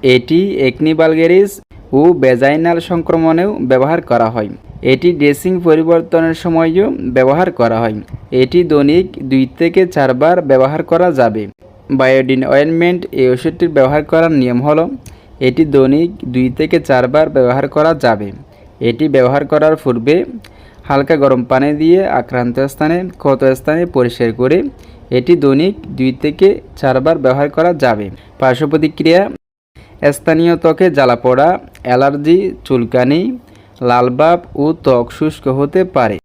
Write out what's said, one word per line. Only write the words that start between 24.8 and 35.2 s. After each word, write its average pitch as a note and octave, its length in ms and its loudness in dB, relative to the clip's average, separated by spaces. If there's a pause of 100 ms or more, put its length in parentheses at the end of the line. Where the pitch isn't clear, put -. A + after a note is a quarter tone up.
এটি B2+ 260 0
দৈনিক C#3+ 380 0 (200)
দুই C3 160 -2 (100)
থেকে D3+ 280 0 (280)
চারবার D#3+ 420 0
ব্যবহার C3+ 320 0
করা D#3+ 240 0
যাবে। A#2 320 -2 (300)
পার্শ্ব C3 320 0
প্রতিক্রিয়া, D#3 540 2 (880)
স্থানীয় E3 440 0
ত্বকে E3+ 340 2
জ্বালা B2+ 260 2
পোড়া, B2+ 320 2 (360)
অ্যালার্জি, C#3+ 540 0 (260)
চুলকানি, B2+ 580 0 (580)
লালভাব B2+ 580 2 (160)
ও C#3 100 -2 (180)
ত্বক B2 300 2
শুষ্ক - 320 -6 (140)